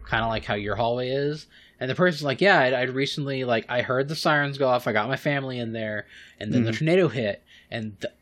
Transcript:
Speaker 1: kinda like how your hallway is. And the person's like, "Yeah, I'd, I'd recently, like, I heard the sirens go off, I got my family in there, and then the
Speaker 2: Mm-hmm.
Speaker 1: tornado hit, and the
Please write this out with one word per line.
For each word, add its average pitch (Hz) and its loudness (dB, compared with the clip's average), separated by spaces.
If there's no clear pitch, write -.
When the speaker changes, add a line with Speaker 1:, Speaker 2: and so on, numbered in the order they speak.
Speaker 1:
kinda 113 0
like 110 -4
how 120 -2
your 104 -4
hallway 120 -2
is. 143 -4
And 151 -4
the - -2
person's 160 2
like, 135 -2
"Yeah, 185 6
I'd, 131 4
I'd 127 0
recently, 135 -2
like, 117 2
I 123 0
heard 135 0
the 151 -8
sirens 143 2
go 139 2
off, 123 2
I 117 0
got 107 2
my 131 0
family 135 -2
in 113 -4
there, 107 -6
and 107 -4
then 123 4
the 110 2
Speaker 2:
Mm-hmm. 110 -4
Speaker 1:
tornado 175 4
hit, 107 -2
and 107 -8
the - -6